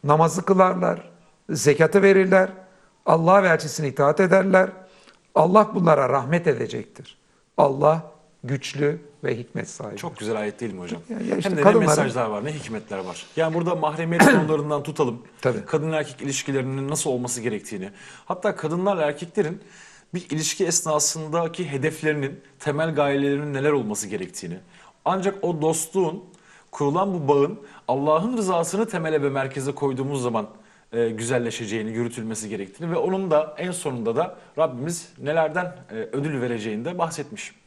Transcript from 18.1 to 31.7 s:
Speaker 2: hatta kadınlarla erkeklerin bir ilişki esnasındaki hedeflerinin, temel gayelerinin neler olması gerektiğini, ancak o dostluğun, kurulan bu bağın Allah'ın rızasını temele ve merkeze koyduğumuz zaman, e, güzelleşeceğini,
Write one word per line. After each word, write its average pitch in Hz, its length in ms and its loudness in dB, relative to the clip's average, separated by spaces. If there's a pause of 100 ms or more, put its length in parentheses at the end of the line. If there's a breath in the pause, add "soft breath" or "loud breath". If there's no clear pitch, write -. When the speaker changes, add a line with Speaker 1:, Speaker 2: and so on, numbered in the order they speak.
Speaker 2:
hatta 190 300 -4
kadınlarla 175 460 -2
erkeklerin 165 600 -2 (520 soft breath)
bir 175 160 -8
ilişki 156 360 -2
esnasındaki 160 1040 -2
hedeflerinin, 147 680 -2 (200 soft breath)
temel 156 360 0
gayelerinin 143 580 2
neler 135 180 2
olması 107 360 -2
gerektiğini, 92 500 -8 (480 soft breath)
ancak 190 360 0
o 170 200 -2
dostluğun, 160 600 0 (480 soft breath)
kurulan 175 420 0
bu 156 140 -2
bağın 147 320 4 (280 loud breath)
Allah'ın 156 500 2
rızasını 185 520 0
temele 160 340 0
ve 143 60 2
merkeze 135 420 -4
koyduğumuz 135 520 -4
zaman, 113 240 -2 (460 soft breath)
e, 117 160 2
güzelleşeceğini, 113 840 -4